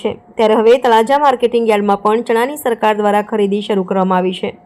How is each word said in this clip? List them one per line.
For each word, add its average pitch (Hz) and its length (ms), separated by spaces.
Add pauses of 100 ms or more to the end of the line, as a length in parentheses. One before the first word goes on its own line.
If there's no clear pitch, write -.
છે. 202 140 (200)
ત્યારે 220 240
હવે 226 180 (100)
તળાજા 233 400
માર્કેટિંગ 233 440
યાર્ડમાં 202 320
પણ 226 240
ચણાની 247 380
સરકાર 220 360
દ્વારા 208 300
ખરીદી 208 380
શરૂ 190 220
કરવામાં 185 300
આવી 185 200
છે. 196 240